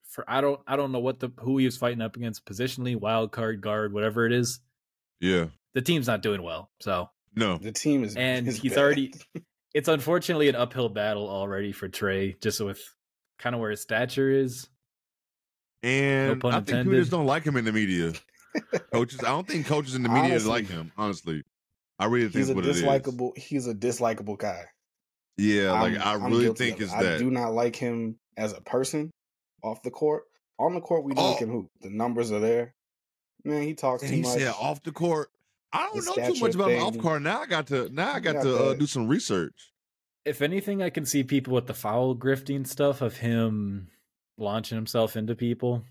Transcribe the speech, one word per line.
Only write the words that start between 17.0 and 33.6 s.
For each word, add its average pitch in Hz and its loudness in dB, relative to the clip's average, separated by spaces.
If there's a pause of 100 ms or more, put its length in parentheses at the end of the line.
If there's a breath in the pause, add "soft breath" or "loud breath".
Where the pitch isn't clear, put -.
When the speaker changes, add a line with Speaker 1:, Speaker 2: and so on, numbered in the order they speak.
Speaker 2:
just 120 0
don't 170 0
like 147 2
him 147 0
in 117 0
the 110 2
media. 92 2 (400)
Speaker 3:
<laughs> - -4
Speaker 2:
Coaches, 117 0
I 117 -2
don't 151 0
think 156 -4
coaches 139 -2
in 127 -2
the 120 0
media 131 4
Speaker 3:
Honestly, 110 2
Speaker 2:
like 113 0
him, 82 -10
honestly. 85 -4 (560)
I 98 0
really 117 4
think 87 -8
Speaker 3:
he's 135 4
Speaker 2:
it's 131 0
Speaker 3:
a - 0
Speaker 2:
what 190 0
it 135 4
is. 143 2
Speaker 3:
dislikable, 131 0
he's 135 -4
a 117 -4
dislikable 110 -2
guy. 90 -6 (760)
Speaker 2:
Yeah, 101 4
like, 92 2
Speaker 3:
I'm, 101 -4
Speaker 2:
I 101 2 (120)
Speaker 3:
I'm 107 0
Speaker 2:
really 117 6
Speaker 3:
guilty 113 2
Speaker 2:
think 110 -2
Speaker 3:
of 104 -8
it. 107 -2
Speaker 2:
it's 90 -6
Speaker 3:
I 101 2
Speaker 2:
that. 85 2
Speaker 3:
do 127 0
not 120 -2
like 117 2
him 117 -4 (220)
as 107 -2
a - -14
person 151 -2 (500)
off 110 -6
the 123 -6
court. 151 0 (360)
On 160 2
the 180 -4
court, 170 0
we 139 -4
know 135 2
Speaker 2:
Oh. 175 4
Speaker 3:
he - 0
can 113 -2
hoop. 110 -6 (140)
The 98 -16
numbers 113 -2
are 104 0
there. 117 2 (720)
Man, 147 -2